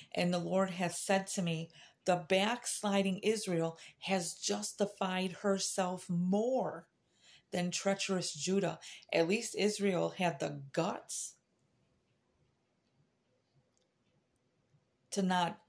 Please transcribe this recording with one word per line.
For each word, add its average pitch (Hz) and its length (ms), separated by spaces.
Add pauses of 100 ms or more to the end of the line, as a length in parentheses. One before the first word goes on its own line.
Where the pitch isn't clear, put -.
(140)
And 180 200
the 175 60
Lord 185 320
hath 175 240
said 196 320
to - 140
me, 165 300 (340)
The 180 100
backsliding 196 1040
Israel 175 580 (220)
has 180 360
justified 190 1000
herself 185 760
more 185 760 (640)
than 180 180
treacherous 196 640
Judah. 165 460 (320)
At 165 160
least 220 280
Israel 196 560
had 170 280
the 147 320
guts - 640 (3750)
to 202 100
not 180 480